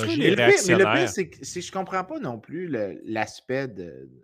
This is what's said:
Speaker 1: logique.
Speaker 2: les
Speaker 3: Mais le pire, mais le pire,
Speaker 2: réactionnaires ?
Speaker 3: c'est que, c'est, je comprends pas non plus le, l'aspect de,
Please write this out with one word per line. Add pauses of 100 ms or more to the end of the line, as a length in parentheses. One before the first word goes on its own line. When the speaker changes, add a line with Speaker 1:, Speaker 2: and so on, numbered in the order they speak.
Speaker 1:
logique.
Speaker 2:
les
Speaker 3:
Mais
le
pire,
mais
le
pire,
Speaker 2:
réactionnaires ?
Speaker 3:
c'est
que,
c'est,
je
comprends
pas
non
plus
le,
l'aspect
de, (120)